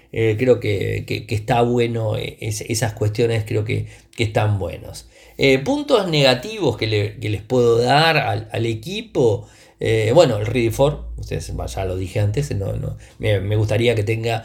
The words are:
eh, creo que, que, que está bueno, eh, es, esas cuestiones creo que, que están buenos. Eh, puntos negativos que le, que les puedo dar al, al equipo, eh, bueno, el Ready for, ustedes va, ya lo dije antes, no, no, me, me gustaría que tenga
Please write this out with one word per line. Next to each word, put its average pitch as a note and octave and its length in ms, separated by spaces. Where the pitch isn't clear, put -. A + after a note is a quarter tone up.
eh, A2 260
creo B2 220
que, G#2 460
que, G#2 200
que - 80
está A#2 280
bueno, A#2 560
eh, - 220
es, A2 200
esas A2 320
cuestiones A2 540
creo G#2+ 180
que, G#2 220
que A2+ 100
están G#2 340
buenos. - 500
Eh, C3+ 200
puntos B3+ 500
negativos D3 680
que A2 100
le, G#2+ 320
que A2 120
les G#2 100
puedo A#2+ 380
dar D3 400
al, G#2+ 340
al A2+ 140
equipo, A#2+ 840
eh, A2 320
bueno, C#3+ 220
el G#2+ 80
Ready A2+ 240
for, C#3 380
ustedes - 420
va, E2+ 60
ya F#2+ 220
lo F#2 100
dije F#2+ 240
antes, G#2+ 340
no, G2+ 200
no, G#2 240
me, G#2 220
me G#2 160
gustaría A2 380
que G#2+ 80
tenga A2+ 420